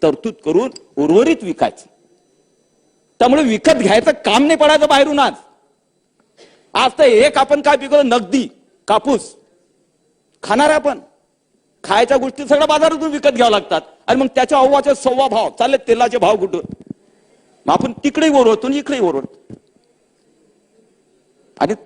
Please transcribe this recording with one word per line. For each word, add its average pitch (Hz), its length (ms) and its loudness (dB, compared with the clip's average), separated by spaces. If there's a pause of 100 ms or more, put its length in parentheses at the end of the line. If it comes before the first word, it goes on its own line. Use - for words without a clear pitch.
तरतूद 165 300 -2 (120)
करून 190 240 -2 (280)
उर्वरित 190 460 2
विकायचं. - 420 -6 (1300)
त्यामुळे 262 240 2
विकत 269 340 0
घ्यायचं 226 340 2 (140)
काम 233 200 2
नाही 311 140 0
पडायचं 302 300 4
बाहेरून. 285 300 2
आज, 247 140 0 (1400)
आज 240 260 0
तर 311 40 6
एक 262 340 4
आपण 277 240 0
काय 294 160 2
पिकवलं, 277 320 0
नगदी 226 380 -2 (400)
कापूस 220 460 -2 (1080)
खाणार 262 260 0
आपण, 285 300 -2 (840)
खायच्या 240 340 0
गोष्टी 262 260 -6
सगळ्या 285 240 0
बाजारातून 311 440 -2
विकत 285 160 -4
घ्याव्या 240 220 2
लागतात 196 320 -2 (260)
आणि 254 120 0
मग 262 160 0
त्याच्या 262 220 0
अव्वाच्या 277 380 2
सव्वा 262 320 -2
भाव 214 220 -2 (100)
चालले, 180 180 0 (100)
तेलाचे 233 300 0
भाव 208 200 2
कुठं, 180 220 -6 (1040)
मग 147 80 0
आपण 240 180 -2 (120)
तिकडेही 302 300 0
ओरडतो 233 340 2
आणि 277 100 -4
इकडेही 277 260 -4
ओरडतो. - 520 -8 (2000)
आणि 165 160 -2 (120)